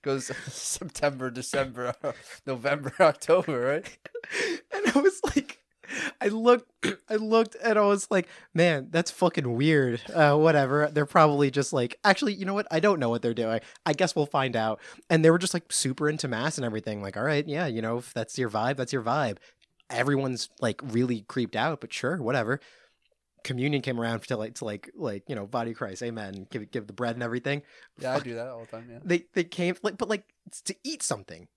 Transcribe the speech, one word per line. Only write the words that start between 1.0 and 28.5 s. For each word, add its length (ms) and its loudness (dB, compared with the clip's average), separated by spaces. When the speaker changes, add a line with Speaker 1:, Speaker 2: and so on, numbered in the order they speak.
Speaker 1:
December, 640 -4
<laughs> 260 -20
November, 540 -4
October, 600 4
right? 380 -2
Speaker 2:
And 220 0
I 60 6
was 180 2
like, 220 -4
I 60 0
looked, 440 4
<clears throat> 80 -20
I 60 0
looked, 460 2
and 180 4
I 20 6
was 300 2
like, 160 2
"Man, 380 2
that's 200 0
fucking 440 0
weird." 460 4
Uh, 240 6
whatever. 560 4
They're 140 2
probably 440 6
just 220 0
like, 320 0
actually, 300 4
you 100 -6
know 80 -2
what? 160 -2
I 100 2
don't 200 4
know 100 2
what 140 0
they're 100 0
doing. 260 0
I 60 4
guess 220 0
we'll 120 2
find 280 0
out. 240 0
And 160 4
they 60 10
were 80 6
just, 160 -2
like, 180 -6
super 340 -2
into 200 -2
mass 300 -2
and 60 -4
everything. 380 -4
Like, 160 -8
"All 60 -2
right, 220 0
yeah, 200 -4
you 160 -4
know, 160 -2
if 160 -10
that's 240 -6
your 140 -2
vibe, 260 0
that's 160 -4
your 100 -2
vibe." 340 0
Everyone's, 600 -2
like, 220 0
really 440 0
creeped 280 -4
out, 260 -2
but 100 -14
sure, 300 -4
whatever. 380 -2
Communion 400 -2
came 180 -4
around 220 -2
to, 140 -4
like, 180 -8
to, 100 -10
like, 300 -8
like, 340 -8
you 60 -6
know, 100 -6
body 240 -4
of 80 -10
Christ, 240 -8
amen. 480 -10
Give, 220 -10
give 160 -6
the 60 -16
bread 220 -4
and 60 -8
everything. 400 -4
Speaker 1:
Yeah, 100 -6
I 60 -2
Speaker 2:
Fuck. 80 -2
Speaker 1:
do 100 -10
that 140 -8
all 140 -14